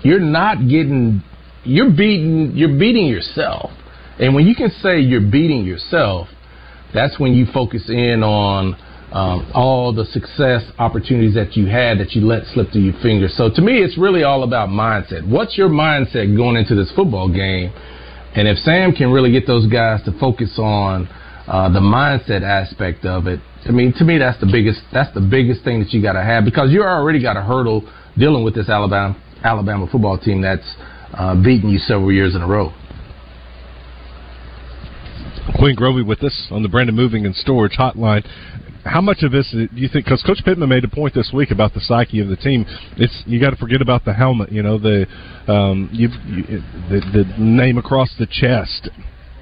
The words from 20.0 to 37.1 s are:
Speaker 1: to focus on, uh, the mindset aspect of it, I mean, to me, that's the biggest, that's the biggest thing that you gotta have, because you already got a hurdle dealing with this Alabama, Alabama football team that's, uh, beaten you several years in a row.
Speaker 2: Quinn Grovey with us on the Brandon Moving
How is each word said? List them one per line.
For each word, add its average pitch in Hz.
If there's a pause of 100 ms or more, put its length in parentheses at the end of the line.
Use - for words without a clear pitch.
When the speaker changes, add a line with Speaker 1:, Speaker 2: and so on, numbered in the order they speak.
Speaker 1:
to 95
focus 123
on, 101 (380)
uh, 92
the 95
mindset 110
aspect 95
of 92
it, 90 (260)
I -
mean, 123
to -
me, 165
that's 127
the -
biggest, 107 (120)
that's 135
the 101
biggest 120
thing 117
that 98
you 110
gotta 95
have, 113
because 135
you 190
already 156
got 117
a 98
hurdle 113 (300)
dealing 131
with 113
this 107
Alabama, 101 (260)
Alabama 104
football 104
team 95
that's, 95 (380)
uh, 92
beaten 107
you 98
several 98
years 98
in 90
a 85
row. 95 (2750)
Speaker 2:
Quinn 135
Grovey 127
with -
us -
on 104
the 107
Brandon 117
Moving 113